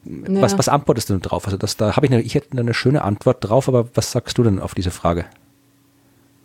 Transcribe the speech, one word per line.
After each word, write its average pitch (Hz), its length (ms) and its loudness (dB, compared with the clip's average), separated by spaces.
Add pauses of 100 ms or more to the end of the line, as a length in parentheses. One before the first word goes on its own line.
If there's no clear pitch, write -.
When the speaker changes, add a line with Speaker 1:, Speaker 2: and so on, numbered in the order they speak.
Speaker 1:
was, - 480 0
Speaker 2:
Ja. 196 60 0
Speaker 1:
was - 100 0
antwortest 127 420 0
du 101 40 4
denn 92 80 0
drauf? - 220 -4
Also 95 140 -2
das, - 180 -4
da 104 180 0
hab - 100 2
ich 127 60 2
eine, 117 120 4
ich 120 120 -8
hätte 143 240 -4
eine 117 160 -2
schöne 143 300 2
Antwort 107 380 0
drauf, 113 260 2
aber 123 260 2
was - 180 -2
sagst - 260 -4
du 127 60 4
denn 101 160 2
auf 82 140 -8
diese 90 160 -2
Frage? 85 360 -2 (1200)